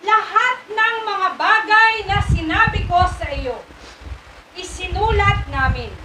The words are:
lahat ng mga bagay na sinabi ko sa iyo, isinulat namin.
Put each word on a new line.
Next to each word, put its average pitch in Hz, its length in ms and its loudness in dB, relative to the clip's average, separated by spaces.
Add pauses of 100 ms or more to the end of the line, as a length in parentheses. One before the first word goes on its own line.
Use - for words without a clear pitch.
lahat 427 560 2 (160)
ng 453 220 0 (100)
mga 392 320 -2
bagay 427 560 4 (160)
na 392 240 0
sinabi 359 560 0
ko 349 80 2 (160)
sa 330 160 -8
iyo, 277 320 -6 (960)
isinulat 381 960 0
namin. 254 400 0 (120)